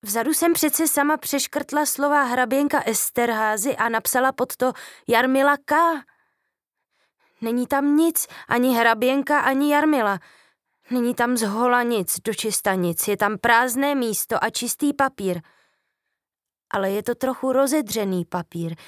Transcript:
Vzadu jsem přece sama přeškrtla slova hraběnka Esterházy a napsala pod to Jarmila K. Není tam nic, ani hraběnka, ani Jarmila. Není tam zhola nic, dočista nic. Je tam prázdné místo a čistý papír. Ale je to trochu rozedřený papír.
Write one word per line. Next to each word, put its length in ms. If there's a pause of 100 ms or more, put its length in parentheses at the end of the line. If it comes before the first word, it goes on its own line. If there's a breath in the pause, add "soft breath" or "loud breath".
Vzadu 320
jsem 180
přece 360
sama 280
přeškrtla 720
slova 360
hraběnka 640
Esterházy 880
a 120
napsala 440
pod 240
to 160 (360 loud breath)
Jarmila 560
K. 100 (1700)
Není 260
tam 300
nic, 300 (220 loud breath)
ani 280
hraběnka, 640
ani 320
Jarmila. 480 (720 soft breath)
Není 240
tam 220
zhola 460
nic, 420
dočista 500
nic. 340
Je 80
tam 220
prázdné 560
místo 500
a 60
čistý 420
papír. 480 (1300 soft breath)
Ale 200
je 120
to 120
trochu 380
rozedřený 720
papír. 520 (120 loud breath)